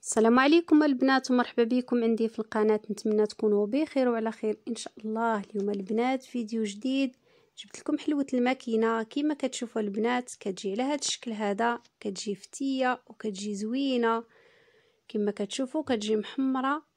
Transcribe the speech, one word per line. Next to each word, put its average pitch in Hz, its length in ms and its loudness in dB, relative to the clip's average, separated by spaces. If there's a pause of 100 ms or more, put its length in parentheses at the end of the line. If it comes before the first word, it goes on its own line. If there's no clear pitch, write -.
السلام 226 320 4
عليكم 302 440 6
البنات 269 480 2
ومرحبا 247 340 2
بكم 247 400 0
عندي 226 240 2
في 220 100 -8
القناة، 214 420 2 (100)
نتمنى 214 360 2
تكونوا 208 400 2
بخير 262 420 0
وعلى 226 240 -2
خير 214 260 -4 (100)
ان 233 80 -4
شاء - 160 -12 (120)
الله. 220 360 0
اليوم 202 300 -4
البنات 226 520 -2
فيديو 226 420 -4
جديد، 262 520 -2 (420)
جبت - 200 -20
لكم 302 200 -4
حلوة 285 360 -2
الماكينة. 226 680 2
كيما 285 320 -2
كتشوفوا 254 480 -6
البنات 226 580 -2
كتجي 190 320 -6
على 226 100 -2
هذا 285 120 0
الشكل - 380 -6
هذا، 214 500 0 (180)
كتجي 202 340 -6
فتية 262 720 -2
وكتجي 208 480 -8
زوينة 233 680 0 (840)
كيما 208 220 0
كتشوفوا، 254 520 -4
كتجي 220 340 0
محمرة. 269 680 -2 (100)